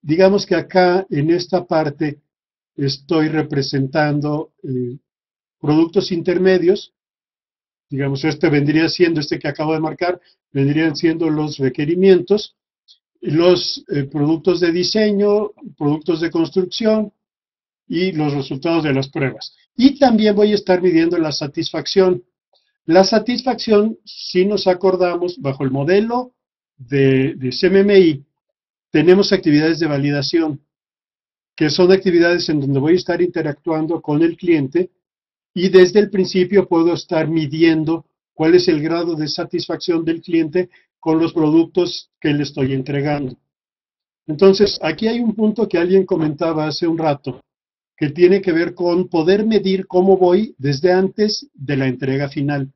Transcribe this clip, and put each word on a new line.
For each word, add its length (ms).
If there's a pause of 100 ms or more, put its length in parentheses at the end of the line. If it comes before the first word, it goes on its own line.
Digamos 440
que 100
acá, 540
en 220
esta 340
parte, 560 (540)
estoy 540
representando, 1200 (100)
eh, 380 (600)
productos 520
intermedios. 800 (960)
Digamos, 360
este 240
vendría 400
siendo, 320
este 180
que 80
acabo 260
de 60
marcar, 400 (320)
vendrían 440
siendo 360
los 260
requerimientos, 1000 (680)
los, 640
eh, 160
productos 560
de 120
diseño, 800 (260)
productos 440
de 80
construcción 840 (760)
y 240
los 220
resultados 500
de 100
las 140
pruebas. 480 (200)
Y 220
también 380
voy 160
a 40
estar 260
midiendo 360
la 140
satisfacción. 920 (640)
La 180
satisfacción, 1000
si 420
nos 220
acordamos, 720
bajo 240
el 80
modelo 600 (440)
de, 580
de 160
C 160
M 120
M 180
I, 280 (680)
tenemos 420
actividades 460
de 80
validación, 720 (960)
que 140
son 220
actividades 580
en 100
donde 200
voy 140
a 40
estar 240
interactuando 800
con 200
el 160
cliente 540 (640)
y 160
desde 300
el 100
principio 580
puedo 260
estar 340
midiendo 760 (280)
cuál 220
es 120
el 140
grado 340
de 120
satisfacción 760
del 180
cliente 480 (360)
con 140
los 140
productos 760 (100)
que 140
le 80
estoy 320
entregando. 640 (880)
Entonces, 560
aquí 260
hay 120
un 160
punto 320
que 100
alguien 260
comentaba 600
hace 220
un 100
rato, 440 (540)
que 140
tiene 320
que 100
ver 220
con 340
poder 380
medir 400
cómo 320
voy 400
desde 340
antes 640
de 240
la 80
entrega 420
final. 480